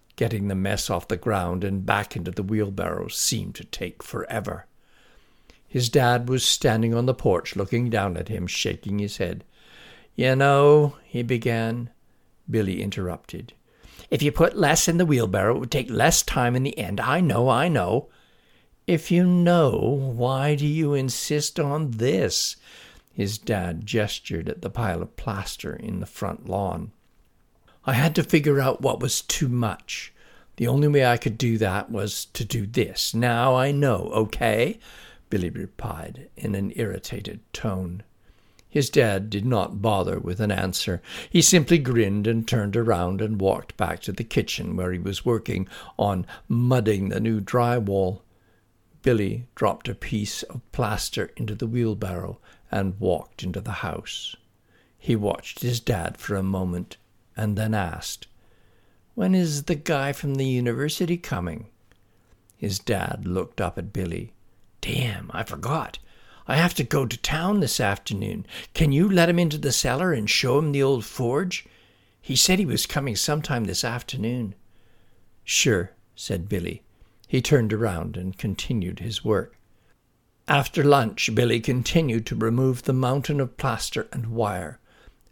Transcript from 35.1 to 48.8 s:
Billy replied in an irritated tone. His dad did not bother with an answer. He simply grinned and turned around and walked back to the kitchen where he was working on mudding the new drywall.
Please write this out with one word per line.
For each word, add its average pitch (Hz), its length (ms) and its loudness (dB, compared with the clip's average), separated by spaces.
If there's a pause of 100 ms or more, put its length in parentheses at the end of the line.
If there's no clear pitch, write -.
Billy 90 220 0
replied - 840 -10
in 104 200 -4
an 98 200 -4
irritated 95 640 -6 (120)
tone. 92 480 -6 (720)
His 139 200 2
dad 107 400 2
did 101 140 -2
not 104 360 -2
bother 95 380 0
with 92 200 -6
an 104 120 2
answer. 92 500 -2 (260)
He 170 140 4
simply 170 380 6
grinned 110 480 2
and 113 200 0
turned 104 300 0
around 98 420 2
and 107 220 -2
walked - 360 0
back 85 260 -2
to - 80 -6
the 95 120 -6
kitchen 92 520 -2
where 90 160 -2
he 92 80 -4
was 92 260 -4
working 107 420 0 (300)
on 98 300 0 (200)
mudding 117 640 2
the 101 100 -2
new 110 220 0
drywall. 101 800 0 (800)